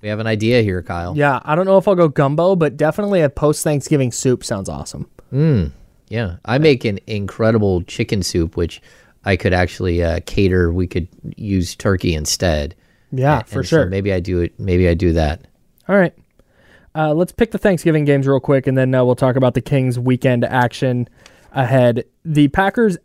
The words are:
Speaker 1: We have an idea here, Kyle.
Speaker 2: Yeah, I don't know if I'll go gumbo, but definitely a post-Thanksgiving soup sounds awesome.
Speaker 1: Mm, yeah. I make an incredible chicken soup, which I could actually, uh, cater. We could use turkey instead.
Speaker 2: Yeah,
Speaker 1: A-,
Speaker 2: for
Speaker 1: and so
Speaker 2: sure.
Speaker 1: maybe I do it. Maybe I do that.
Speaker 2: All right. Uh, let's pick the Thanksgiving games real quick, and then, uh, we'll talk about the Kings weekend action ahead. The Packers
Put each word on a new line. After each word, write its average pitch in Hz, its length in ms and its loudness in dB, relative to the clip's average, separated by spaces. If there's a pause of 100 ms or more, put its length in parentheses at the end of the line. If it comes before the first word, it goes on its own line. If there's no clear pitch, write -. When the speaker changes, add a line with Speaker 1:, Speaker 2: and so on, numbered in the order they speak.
Speaker 1:
We 107 80 -8
have 104 100 -4
an 110 80 -4
idea 113 340 2
here, 92 220 -2
Kyle. 87 320 -8
Speaker 2:
Yeah, 143 300 0
I 151 100 -2
don't 180 100 0
know 190 120 4
if 180 100 2
I'll 196 80 2
go 170 140 4
gumbo, 160 480 2
but 147 180 0
definitely 180 460 0
a 143 80 2
post-Thanksgiving 147 840 0
soup - 320 -2
sounds 98 240 -6
awesome. 73 420 -12 (240)
Speaker 1:
Mm, 127 380 0 (380)
yeah. 107 340 -6
I 120 140 -2
make 147 260 4
an 101 240 -2
incredible 104 760 0
chicken 110 400 -4
soup, 85 340 -2
which 85 240 -6 (420)
I 98 140 0
could 92 160 0
actually, 90 500 -2
uh, 82 220 -2
cater. 90 480 2
We 92 120 -2
could 87 220 -6 (300)
use 98 400 -4
turkey 95 360 0
instead. 78 640 -4 (380)
Speaker 2:
Yeah, 135 260 0
Speaker 1:
A-, 110 60 -6
Speaker 2:
for 123 140 -8
Speaker 1:
and 131 100 -6
so 165 80 2
Speaker 2:
sure. 131 80 2
Speaker 1:
maybe 98 260 -2
I 92 80 0
do 90 220 -2
it. - 180 -6
Maybe 92 300 2
I 85 60 2
do 85 180 0
that. 78 340 -2 (400)
Speaker 2:
All 185 80 0
right. 180 180 2 (800)
Uh, 156 200 0
let's 175 180 0
pick - 200 -2
the 196 60 -8
Thanksgiving 165 460 2
games 139 240 2
real 135 140 2
quick, 135 260 0
and 131 100 0
then, 131 160 2
uh, 127 120 2
we'll 123 100 2
talk 131 220 0
about 127 160 2
the 127 80 -2
Kings 131 360 -2
weekend 123 460 0
action 123 640 -2 (460)
ahead. 123 500 2 (220)
The 147 240 2
Packers 196 560 0